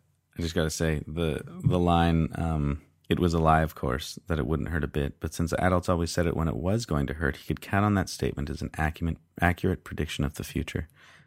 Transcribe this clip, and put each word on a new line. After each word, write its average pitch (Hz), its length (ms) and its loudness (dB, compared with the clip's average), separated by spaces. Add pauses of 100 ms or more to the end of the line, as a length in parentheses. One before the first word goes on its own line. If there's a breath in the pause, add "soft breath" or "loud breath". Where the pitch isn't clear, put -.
(380)
I - 40 -6
just 82 140 -4
gotta 80 140 0
say, 78 380 0
the, 78 340 -2 (220)
the 90 160 4
line, 85 560 4
um, 76 460 0 (280)
"It 80 100 2
was 85 140 4
a 85 60 2
lie, 80 220 6
of 78 140 -2
course, - 420 -6 (100)
that 80 120 0
it 62 80 0
wouldn't 73 220 -2
hurt 80 140 -2
a 71 40 -2
bit, 71 320 -4
but - 140 -6
since 80 200 -2
adults 90 360 2
always 85 220 0
said 87 160 0
it - 100 0
when 80 100 0
it - 80 -2
was 98 300 -2
going 71 220 0
to 62 80 -6
hurt, 73 220 -2
he - 100 -20
could - 140 -4
count 101 240 2
on 104 100 4
that 92 140 0
statement - 400 -4
as 73 120 -6
an 80 160 -4
acumen-, 78 400 -2 (240)
accurate 90 420 2
prediction 78 400 -4
of 69 120 -4
the - 80 -8
future. - 440 -4 (400 loud breath)